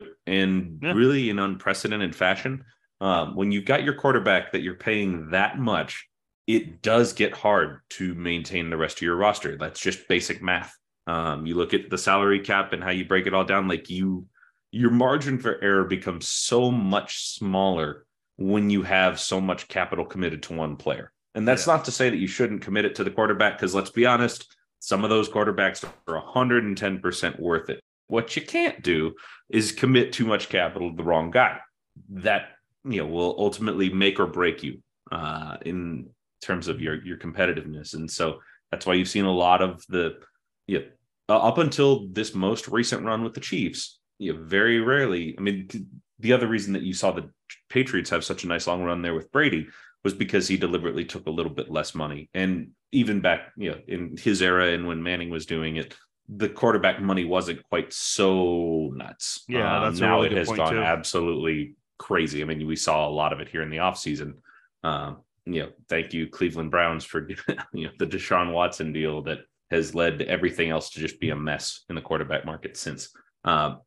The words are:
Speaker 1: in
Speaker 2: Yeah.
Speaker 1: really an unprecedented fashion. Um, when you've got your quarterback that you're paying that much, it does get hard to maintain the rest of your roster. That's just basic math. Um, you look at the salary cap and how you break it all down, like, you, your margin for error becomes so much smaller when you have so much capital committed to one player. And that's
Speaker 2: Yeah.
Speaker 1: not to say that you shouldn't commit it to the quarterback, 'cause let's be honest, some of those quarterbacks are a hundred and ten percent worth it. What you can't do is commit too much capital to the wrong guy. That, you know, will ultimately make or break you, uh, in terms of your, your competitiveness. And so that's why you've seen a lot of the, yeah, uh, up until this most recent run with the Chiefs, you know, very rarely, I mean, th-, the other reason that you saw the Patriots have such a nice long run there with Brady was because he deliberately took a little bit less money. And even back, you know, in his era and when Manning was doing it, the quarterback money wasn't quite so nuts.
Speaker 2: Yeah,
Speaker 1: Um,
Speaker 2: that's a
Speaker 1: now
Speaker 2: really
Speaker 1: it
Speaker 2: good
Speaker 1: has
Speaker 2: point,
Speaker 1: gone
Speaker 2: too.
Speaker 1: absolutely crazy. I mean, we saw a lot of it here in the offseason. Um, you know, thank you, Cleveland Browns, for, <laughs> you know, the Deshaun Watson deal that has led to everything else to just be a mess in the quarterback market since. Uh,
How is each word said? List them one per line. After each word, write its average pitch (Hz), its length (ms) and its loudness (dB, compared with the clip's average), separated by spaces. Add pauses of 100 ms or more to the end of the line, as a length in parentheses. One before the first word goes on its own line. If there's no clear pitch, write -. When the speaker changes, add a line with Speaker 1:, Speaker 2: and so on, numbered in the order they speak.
(260)
Speaker 1:
in 92 560 0
Speaker 2:
Yeah. 117 120 -2
Speaker 1:
really 123 360 4
an 101 100 -2
unprecedented 98 760 -2
fashion. 113 480 0 (360)
Um, 87 360 0
when 101 160 0
you've 101 140 -2
got 147 180 4
your 143 120 0
quarterback 107 560 2
that 95 100 -2
you're 90 140 -6
paying 95 560 -2
that 98 280 0
much, 104 480 -2 (400)
it 110 340 0
does 117 320 4
get - 200 0
hard 87 460 2 (100)
to 90 260 -6
maintain 85 540 -4
the 82 80 -4
rest 78 200 -2
of - 60 -8
your 85 120 0
roster. 92 420 0
That's 80 220 -8
just - 280 -4
basic 90 340 0
math. 90 340 -2 (320)
Um, 82 380 -2
you 82 100 -2
look 85 180 0
at - 160 0
the 92 80 -4
salary 101 420 4
cap 98 340 0
and 87 100 -6
how 92 80 -2
you 92 140 -2
break 92 220 2
it 95 60 -2
all 95 120 4
down, 98 220 2
like, 85 220 -2
you, 92 360 -2 (460)
your 120 200 4
margin 131 480 4
for - 240 -2
error 98 200 6
becomes 90 460 -4
so 123 420 2
much 101 540 0 (100)
smaller 95 720 0 (320)
when 104 320 2
you 101 140 4
have 92 360 4
so 95 220 -2
much 92 260 -2
capital 87 380 -2
committed 82 380 -4
to - 100 -12
one 78 220 -4
player. - 360 -6 (240)
And 107 120 0
that's 123 200 4
Speaker 2:
Yeah. 165 80 6
Speaker 1:
not 151 100 0
to 127 60 -6
say 127 180 2
that 107 80 0
you 92 100 0
shouldn't 107 340 -2
commit 104 240 0
it 101 100 -2
to 104 80 -2
the 95 80 -2
quarterback, 107 460 2
'cause 92 180 -2
let's 98 140 0
be 117 160 4
honest, 120 500 2 (240)
some 101 240 0
of 107 60 2
those 107 200 4
quarterbacks 101 580 0 (200)
are 82 80 -4
a 80 60 -4
hundred 123 420 2
and 101 140 -2
ten 95 220 -2
percent 87 400 -2
worth 82 300 0
it. - 120 -6 (260)
What - 280 -2
you 156 60 -2
can't - 420 -2
do 80 320 0 (340)
is 107 220 2
commit 127 400 4
too 120 140 0
much 107 240 0
capital 87 420 0
to 82 60 -12
the 87 60 -4
wrong 82 280 2
guy. 120 280 4 (500)
That, 98 400 -2 (340)
you 127 180 -4
know, 76 60 -4
will 85 300 0
ultimately 101 520 0
make 98 300 2
or 92 80 2
break 85 360 0
you, 65 180 -10 (300)
uh, 78 540 -8
in 85 440 -8 (320)
terms 87 260 -4
of 80 140 -4
your, 78 140 -4 (100)
your 90 120 -10
competitiveness. 78 760 -4
And 78 180 -8
so 78 300 -2 (300)
that's - 140 -6
why 90 100 4
you've 90 120 4
seen 98 180 0
a 95 60 2
lot 90 300 6
of 90 260 -2
the, 87 300 -2 (500)
yeah, 95 120 0 (500)
uh, 107 80 6
up 113 220 4
until 139 480 4
this 107 280 -4
most 98 320 0
recent 113 380 0
run 110 180 0
with 113 120 -6
the - 40 -10
Chiefs, - 600 -6 (180)
you 90 160 -4
know, 80 100 -8
very 104 380 4
rarely, 110 560 0
I - 40 -8
mean, 98 260 -2
th-, 104 160 -8 (360)
the 117 140 4
other 120 140 4
reason 98 260 0
that 95 80 -2
you 92 120 -4
saw 95 180 2
the 82 180 -6 (400)
Patriots 123 400 0
have 85 160 0
such - 180 -6
a 90 40 -6
nice 85 200 -2
long 90 160 0
run 87 200 -2
there 85 100 -2
with 80 180 -6
Brady 131 360 2 (360)
was 98 120 0
because 95 320 0
he 95 100 2
deliberately 85 480 -2
took - 220 -12
a 80 40 -6
little 82 200 -4
bit - 180 -8
less 78 240 -4
money. 76 400 -8
And 92 380 -2 (200)
even 107 300 2
back, 85 340 0
you 98 160 -6
know, - 160 -10
in 87 300 -8
his 101 240 2
era 90 320 4
and 87 140 -2
when 82 160 -4
Manning 87 260 -4
was 82 160 -6
doing 80 300 -4
it, 80 200 -8 (320)
the 104 220 -2
quarterback 98 520 4
money 95 240 2
wasn't 85 440 -2
quite - 240 -2
so 87 1040 2
nuts. - 520 -10
Speaker 2:
Yeah, 104 300 0
Speaker 1:
Um, 78 60 0
Speaker 2:
that's 87 160 -2
a - 20 0
Speaker 1:
now 92 140 4
Speaker 2:
really 85 120 4
Speaker 1:
it - 20 2
Speaker 2:
good 101 100 2
Speaker 1:
has 82 80 0
Speaker 2:
point, - 100 0
Speaker 1:
gone 80 160 2
Speaker 2:
too. - 60 0
Speaker 1:
absolutely 80 960 0 (240)
crazy. 78 420 0
I 76 40 -4
mean, 78 200 -6
we 78 100 -2
saw 78 320 0
a 73 40 -4
lot 76 220 0
of 71 60 -8
it 76 100 -12
here 80 120 -6
in 78 80 -6
the 78 80 -6
offseason. 76 580 -4 (480)
Um, 73 340 -4 (280)
you 82 180 -4
know, 69 80 -10 (180)
thank 82 240 -2
you, 80 140 -4
Cleveland 80 440 -2
Browns, 82 320 2
for, 78 240 -6 (220)
<laughs> - 240 -6
you 80 120 -8
know, 78 140 -10
the - 80 0
Deshaun 87 460 0
Watson 85 400 -2
deal 76 300 -4
that 73 160 -6 (320)
has 78 240 0
led 82 240 0
to - 80 -4
everything 85 420 0
else 80 220 -2
to - 80 -14
just 78 200 -6
be 80 100 -2
a 76 60 -2
mess 73 540 -6
in 85 60 -8
the 78 60 -8
quarterback 76 440 -4
market 78 320 -10
since. - 320 -10 (340)
Uh, 76 320 2 (120)